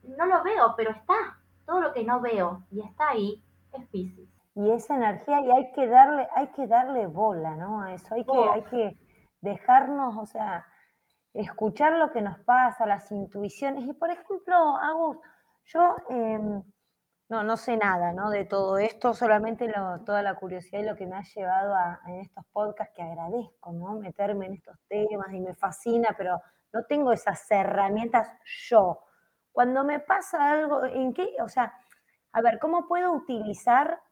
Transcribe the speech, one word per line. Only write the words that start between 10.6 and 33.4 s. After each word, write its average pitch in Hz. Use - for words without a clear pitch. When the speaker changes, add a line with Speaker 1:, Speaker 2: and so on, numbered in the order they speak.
Speaker 2:
escuchar 220
lo 320
que 233
nos 196
pasa, 240
las 208
intuiciones. 208
Y, 285
por 339
ejemplo, 349
Agus, 320
yo, 349
em, 214
no, 220
no 226
sé 233
nada, 175
¿no? 196
de 202
todo 196
esto, 220
solamente 220
lo, 190
toda 202
la 190
curiosidad 185
y 214
lo 208
que 196
me 185
ha 196
llevado 196
a, 175
en 180
estos -
podcasts, 208
que 180
agradezco, 170
¿no? 175
meterme 202
en 190
estos -
temas 202
y 185
me 185
fascina, 233
pero 180
no 233
tengo 285
esas -
herramientas 202
yo. 190
Cuando 254
me 294
pasa 339
algo, 294
¿en 262
qué? 370
O 214
sea, 233
a 233
ver, 226
¿cómo 339
puedo 359
utilizar 247